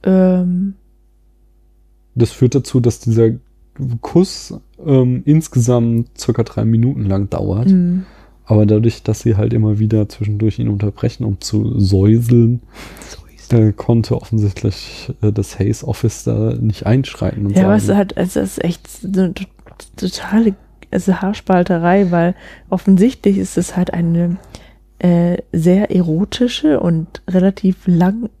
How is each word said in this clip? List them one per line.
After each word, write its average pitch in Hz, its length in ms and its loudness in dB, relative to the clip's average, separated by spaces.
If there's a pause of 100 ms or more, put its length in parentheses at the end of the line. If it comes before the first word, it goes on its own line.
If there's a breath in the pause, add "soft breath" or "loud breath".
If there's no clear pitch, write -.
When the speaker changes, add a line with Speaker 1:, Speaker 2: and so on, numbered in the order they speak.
Speaker 1:
Ähm. 185 720 2 (1400)
Speaker 2:
Das 120 160 0
führt 127 240 0
dazu, 131 240 0
dass 117 200 0
dieser 113 300 2 (720)
Kuss, - 520 -2 (320)
ähm, 127 400 2
insgesamt 120 840 2 (100)
circa 113 240 -2
drei 107 220 -4
Minuten 117 400 0
lang 98 240 -2
dauert. 101 400 -2
Speaker 1:
Mhm. 180 360 2 (440 loud breath)
Speaker 2:
Aber 107 160 4
dadurch, 107 380 2
dass - 180 -2
sie 110 160 0
halt 113 160 0
immer 107 260 0
wieder 107 300 0
zwischendurch 107 500 -4
ihn 117 100 -2
unterbrechen, 104 540 -4
um 104 160 -4
zu 110 400 -2
säuseln, 113 840 4 (840 loud breath)
Speaker 1:
Säuseln. 110 220 4
Speaker 2:
äh, 104 40 -2
konnte 113 460 0
offensichtlich, - 1000 -6
äh, 107 100 2
das 104 280 -6
Hays 110 240 -2
Office - 420 -4
da 113 340 -2
nicht 110 260 -4
einschreiten - 600 -2
und 101 100 -2
Speaker 1:
Ja, 190 100 4
aber 208 140 4
Speaker 2:
sagen - 0 -
Speaker 1:
es 208 100 -2
ist 196 60 2
halt, 196 220 -2
es 185 180 -4 (220)
ist - 60 -6
echt - 240 -6
so - 200 -14 (140)
eine 180 140 0
to-, 196 100 -12 (520)
totale, 202 580 -2 (360)
also 185 300 -2
Haarspalterei, 185 920 0
weil 175 220 0 (380 loud breath)
offensichtlich 196 680 2
ist 190 200 -4
es 180 200 -4
halt 180 160 -2
eine, 170 440 0 (600 loud breath)
äh, 175 400 2 (160)
sehr 180 420 2
erotische 208 840 0
und 165 500 -4
relativ 185 560 0
lang 190 440 0 (100)